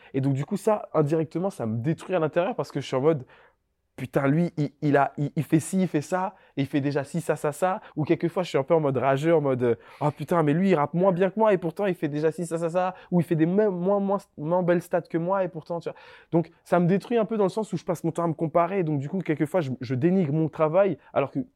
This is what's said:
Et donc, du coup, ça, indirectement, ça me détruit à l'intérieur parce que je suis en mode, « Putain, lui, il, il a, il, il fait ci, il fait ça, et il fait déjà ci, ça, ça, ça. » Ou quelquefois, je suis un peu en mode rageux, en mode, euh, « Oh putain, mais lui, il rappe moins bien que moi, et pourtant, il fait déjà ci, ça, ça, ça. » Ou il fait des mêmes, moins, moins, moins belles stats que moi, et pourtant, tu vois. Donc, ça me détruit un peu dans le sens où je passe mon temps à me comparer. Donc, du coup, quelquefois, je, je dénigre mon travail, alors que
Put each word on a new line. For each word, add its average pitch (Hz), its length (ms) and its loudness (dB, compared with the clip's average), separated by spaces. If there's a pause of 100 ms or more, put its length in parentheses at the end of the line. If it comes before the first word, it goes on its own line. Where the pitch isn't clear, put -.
(140)
Et 135 80 -2
donc, 139 100 0
du 135 140 -2
coup, 208 100 -4
ça, - 380 0
indirectement, 160 560 0
ça 120 160 -6
me 110 100 -2
détruit 160 400 -4
à - 40 0
l'intérieur 170 360 0
parce 143 160 -6
que 147 80 -4
je 127 60 -8
suis 135 100 -4
en 127 60 0
mode, « 151 240 2 (720)
Putain, 139 300 -2
lui, 160 280 2
il, 147 140 -2 (100)
il 143 160 2
a, 139 220 2
il, 143 160 -4
il 151 80 -2
fait 160 160 2
ci, 190 220 -2
il 180 80 2
fait 151 140 -2
ça, 185 340 -4 (200)
et 139 40 -2
il 139 80 0
fait 147 120 -2
déjà 143 220 0
ci, 160 180 -6
ça, 156 140 -2
ça, 151 160 -4
ça. » 185 300 -2 (160)
Ou 151 80 -2
quelquefois, 170 400 -2
je - 60 -8
suis - 60 -4
un 139 60 2
peu 151 100 -2
en 165 60 4
mode 139 180 0
rageux, 135 380 2
en 156 60 4
mode, 131 240 0
euh, « 117 100 4 (260)
Oh 147 120 0
putain, 165 320 0
mais 147 80 2
lui, 190 180 2
il 175 60 4
rappe 147 180 -2
moins 185 160 4
bien 185 200 2
que - 60 -12
moi, 214 160 4
et 185 60 2
pourtant, 170 260 -4
il 180 120 -2
fait 165 100 -4
déjà 151 240 0
ci, 170 160 -6
ça, 165 120 -6
ça, 165 120 -2
ça. » 180 240 -2 (160)
Ou 175 100 4
il - 40 0
fait 175 100 -2
des 156 100 4
mêmes, 196 300 2
moins, 185 240 0
moins, 196 200 0 (180)
moins 170 260 -2
belles 175 200 2
stats - 180 -2
que 165 180 -6
moi, 185 240 0
et 180 60 -2
pourtant, 165 320 -10
tu 160 80 -10
vois. - 100 -12 (320)
Donc, 160 220 0 (100)
ça 180 160 2
me 175 80 4
détruit 196 320 2
un 220 60 2
peu 226 120 -4
dans 208 60 2
le 185 80 2
sens 214 220 -6
où 185 40 -4
je - 80 -8
passe 170 200 -4
mon 160 80 0
temps 170 100 -4
à 170 60 0
me 156 60 -2
comparer. 170 500 0
Donc, 151 160 0
du 143 80 -6
coup, 190 100 -4
quelquefois, 160 440 0
je, 131 180 -4
je 131 160 -4
dénigre 170 360 2
mon 160 160 0
travail, 160 480 2 (160)
alors 135 200 0
que 139 80 -2 (160)